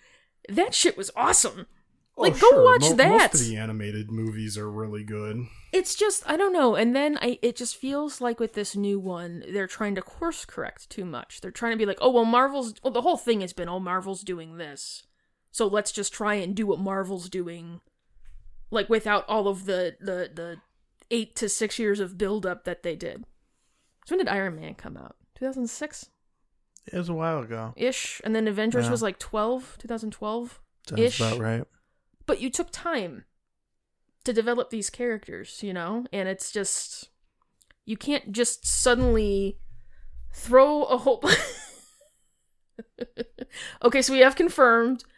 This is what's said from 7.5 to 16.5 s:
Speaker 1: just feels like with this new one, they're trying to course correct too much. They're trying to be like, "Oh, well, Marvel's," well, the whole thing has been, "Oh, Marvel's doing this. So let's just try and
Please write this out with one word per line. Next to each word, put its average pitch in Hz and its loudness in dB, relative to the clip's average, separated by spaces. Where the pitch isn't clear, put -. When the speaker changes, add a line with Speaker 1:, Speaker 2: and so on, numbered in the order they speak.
Speaker 1:
just - -6
feels 277 -6
like 240 -2
with 226 -4
this 202 -6
new 202 -2
one, 175 -10
they're 190 -4
trying 202 -4
to 185 -6
course - -8
correct - -12
too 196 -10
much. - -12
They're 190 -10
trying 233 -4
to 220 -4
be 220 2
like, 196 -4
"Oh, 254 6
well, 240 6
Marvel's," 247 2
well, 262 0
the 233 0
whole 330 2
thing 226 0
has 180 -6
been, 175 -8
"Oh, 185 -6
Marvel's 185 -4
doing 165 -10
this. 147 -14
So 226 0
let's 208 0
just 202 -6
try 208 -2
and 196 -4